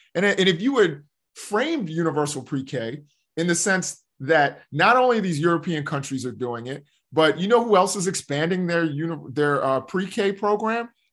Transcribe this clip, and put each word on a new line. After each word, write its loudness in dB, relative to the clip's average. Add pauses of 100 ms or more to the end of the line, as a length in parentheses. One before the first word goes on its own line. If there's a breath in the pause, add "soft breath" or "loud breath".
(140 soft breath)
And, 0
and 2
if 2
you 0
had 2 (360)
framed -4
universal -2
pre-K -6 (360)
in 0
the 2
sense -2 (180)
that 2 (100)
not 4
only 4
these -2
European 0
countries -6
are -8
doing -8
it, -10 (300)
but 4
you -2
know 6
who 4
else 4
is -2
expanding -2
their 0
uni-, -6
their, 0
uh, 0
pre-K -2
program? -2 (220)